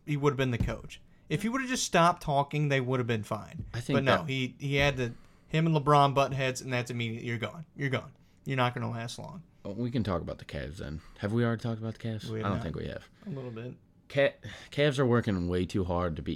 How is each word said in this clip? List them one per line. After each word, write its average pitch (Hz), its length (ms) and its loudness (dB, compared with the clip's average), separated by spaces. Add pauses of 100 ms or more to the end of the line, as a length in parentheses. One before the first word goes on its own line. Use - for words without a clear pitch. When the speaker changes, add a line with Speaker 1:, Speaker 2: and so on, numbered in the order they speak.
Speaker 1:
he 147 120 -2
would've 139 200 2
been 131 140 0
the 117 80 0
coach. - 420 -4 (280)
If - 140 -2
he 220 60 0
would've 254 200 -2
just 254 160 -2
stopped 170 400 4
talking, 147 440 2
they 139 120 2
would've 127 260 0
been 113 160 0
fine. 104 500 -8
Speaker 2:
I 117 80 -6
think 143 180 0
Speaker 1:
But 135 60 2
no, 127 140 6
Speaker 2:
that 165 100 -6
Speaker 1:
he, 131 300 0
he 139 160 -2
had 139 240 4
to, 120 140 -2 (340)
him 160 200 2
and 165 100 4
LeBron 143 380 6
butt 139 200 2
heads, 131 260 -2
and 135 120 -8
that's 123 180 -2
immediate. 120 320 -4
You're 120 160 -4
gone. 110 260 -6 (120)
You're 139 120 -2
gone. 123 220 -4 (340)
You're 139 140 -4
not 123 160 2
gonna 117 160 -4
last 113 280 -8
long. - 240 -14 (220)
Speaker 2:
Oh, 101 60 -6
we 117 220 -4
can 123 100 2
talk 92 180 0
about 67 180 -8
the - 60 -18
Cavs 71 340 -8
then. 76 220 -8 (200)
Have 104 120 -2
we 117 120 2
already 117 180 0
talked 113 180 -4
about 110 140 -6
the - 60 -18
Cavs? 113 280 -6
Speaker 1:
We 110 120 -6
have 98 60 -4
Speaker 2:
I - 40 0
don't 98 80 0
Speaker 1:
not. 113 60 -4
Speaker 2:
think 80 120 -4
we 78 120 -6
have. - 200 -12 (180)
Speaker 1:
A 202 40 -8
little 131 220 -8
bit. 120 200 -10 (360)
Speaker 2:
Ca-, 139 260 4 (380)
Cavs 143 260 2
are 139 80 4
working 107 420 4
way 90 160 2
too 92 200 0
hard 87 320 0
to 76 60 -6
be 82 140 -4